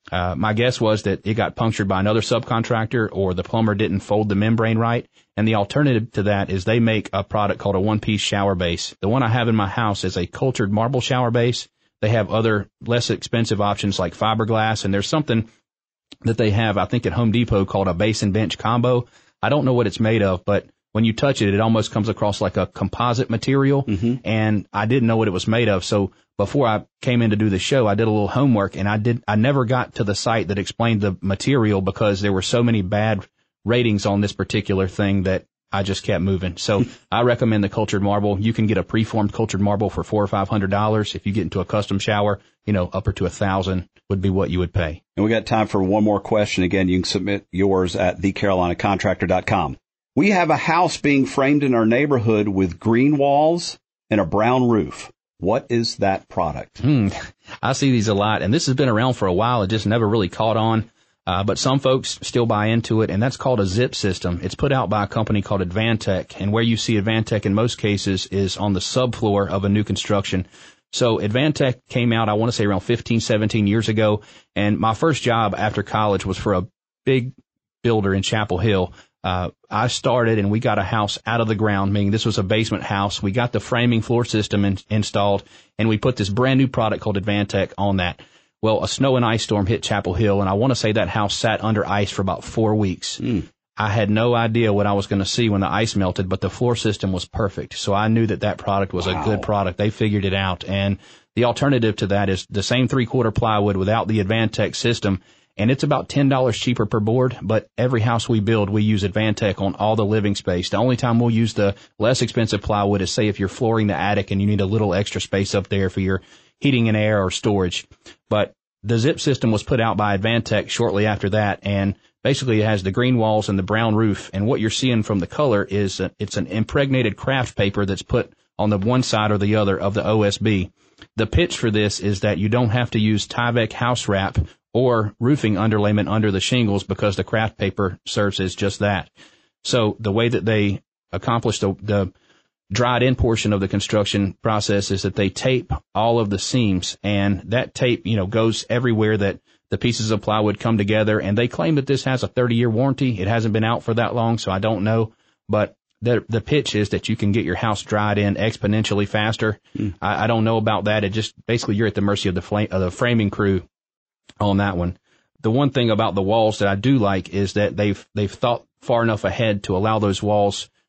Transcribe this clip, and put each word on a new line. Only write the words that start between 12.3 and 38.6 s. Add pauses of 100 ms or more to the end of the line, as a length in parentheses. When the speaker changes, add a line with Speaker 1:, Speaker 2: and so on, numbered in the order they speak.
Speaker 1:
other (140)
less
expensive
options
like
fiberglass,
and
there's
something (720)
that
they
have,
I
think,
at
Home
Depot
called
a
base
and
bench
combo. (360)
I
don't
know
what
it's
made
of,
but (260)
when
you
touch
it,
it
almost
comes
across
like
a
composite
material,
Speaker 2:
Mm-hmm. (100)
Speaker 1:
and
I
didn't
know
what
it
was
made
of.
So (260)
before
I (160)
came
in
to
do
the
show,
I
did
a
little
homework,
and
I
did,
I
never
got
to
the
site
that
explained
the
material
because
there
were
so
many
bad (380)
ratings
on
this
particular
thing
that (260)
I
just
kept
moving.
So (140)
<laughs>
I
recommend
the
cultured
marble.
You
can